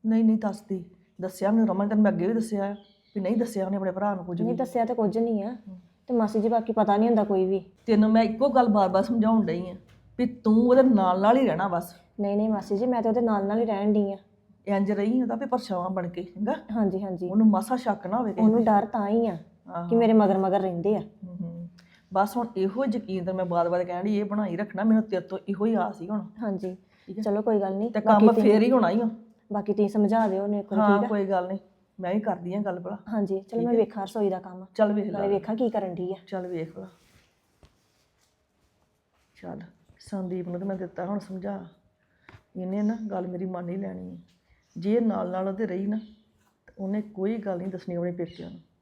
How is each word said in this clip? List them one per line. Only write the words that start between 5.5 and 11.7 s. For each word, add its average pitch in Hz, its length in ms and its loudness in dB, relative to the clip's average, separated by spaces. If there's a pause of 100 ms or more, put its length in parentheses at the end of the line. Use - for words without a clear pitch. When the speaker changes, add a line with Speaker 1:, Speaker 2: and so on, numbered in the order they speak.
Speaker 1:
ਹੂੰ। 185 100 -18 (280)
Speaker 2:
ਤੇ 254 60 -4
ਮਾਸੀ 220 280 2
ਜੀ 220 80 0
ਬਾਕੀ 226 240 0
ਪਤਾ 208 240 2
ਨਹੀਂ 220 120 4
ਹੁੰਦਾ 220 140 4
ਕੋਈ 190 220 2
ਵੀ। 190 200 -2 (200)
Speaker 1:
ਤੈਨੂੰ 220 260 4
ਮੈਂ 226 120 6
ਇੱਕੋ 233 260 0
ਗੱਲ 240 180 4
ਬਾਰ-ਬਾਰ 196 360 4
ਸਮਝਾਉਣ 220 420 2
ਡਈ 175 240 -4
ਆ 180 60 -14 (420)
ਵੀ 247 80 0
ਤੂੰ 233 440 2
ਉਹਦੇ 262 140 8
ਨਾਲ 190 380 4
ਨਾਲ 220 160 6
ਹੀ 262 100 4
ਰਹਿਣਾ 180 200 0
ਬਸ। 175 280 -4 (240)